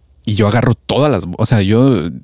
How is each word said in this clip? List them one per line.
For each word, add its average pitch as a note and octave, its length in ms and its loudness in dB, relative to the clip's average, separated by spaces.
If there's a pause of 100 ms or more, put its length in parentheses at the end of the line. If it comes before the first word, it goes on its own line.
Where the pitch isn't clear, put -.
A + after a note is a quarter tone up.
(260)
y G#2+ 100 -4
yo G#2 120 2
agarro A2+ 260 2
todas C#3 380 -2
las... F#2 120 -2 (140)
o A2+ 80 -2
sea, A2 160 2
yo, G#2+ 480 2 (140)